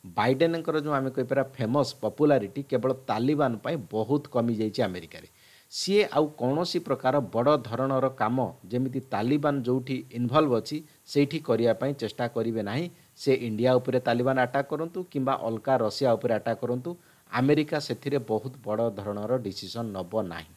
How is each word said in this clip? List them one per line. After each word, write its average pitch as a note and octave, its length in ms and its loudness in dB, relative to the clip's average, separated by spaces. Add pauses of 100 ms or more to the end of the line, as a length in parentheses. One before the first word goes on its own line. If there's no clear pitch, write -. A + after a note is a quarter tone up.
ବାଇଡେନଙ୍କର D#3 720 2
ଯେଉଁ D3 140 -2
ଆମେ C3+ 160 0
କହିପାରିବା B2+ 480 -2
ଫେମସ୍ B2 380 0
ପପୁଲାରିଟି C3+ 680 2
କେବଳ C3 300 0
ତାଲିବାନ B2+ 640 0
ପାଇଁ C#3 180 -4 (160)
ବହୁତ A2 360 0
କମିଯାଇଛି A2+ 540 0
ଆମେରିକାରେ। F2 460 -4 (440)
ସିଏ G3+ 320 2
ଆଉ D#3 220 2 (120)
କୌଣସି D#3 420 0
ପ୍ରକାର C3 400 2
ବଡ଼ A#2+ 380 4
ଧରଣର C3 520 0
କାମ, B2 280 0 (280)
ଯେମିତି B2 340 -2
ତାଲିବାନ C#3 600 0
ଯେଉଁଠି B2+ 520 -2
ଇନଭଲ୍ଭ B2 440 2
ଅଛି, B2+ 200 -4 (280)
ସେଇଠି C#3+ 340 2
କରିବା A#2 340 2
ପାଇଁ C3+ 200 -2
ଚେଷ୍ଟା A#2+ 340 -4
କରିବେ A2+ 340 -2
ନାହିଁ। B2+ 300 -4 (240)
ସେ - 180 0
ଇଣ୍ଡିଆ A#2+ 400 2
ଉପରେ B2+ 260 2
ତାଲିବାନ B2 400 2
ଆଟାକ୍ C3+ 300 0
କରନ୍ତୁ E3 300 -6 (120)
କିମ୍ବା C3+ 220 0
ଅଲକା A2+ 440 -2
ରଷିଆ A#2+ 360 2
ଉପରେ A2+ 200 0
ଆଟାକ୍ A2 280 -2
କରନ୍ତୁ, B2+ 360 -4 (340)
ଆମେରିକା D3 480 2
ସେଥିରେ C#3+ 380 -4
ବହୁତ A#2 360 -2 (120)
ବଡ଼ A2 240 0
ଧରଣର G#2 480 -6
ଡିସିସନ୍ G#2+ 560 -6
ନେବ F#2 280 -4
ନାହିଁ। E2 360 -8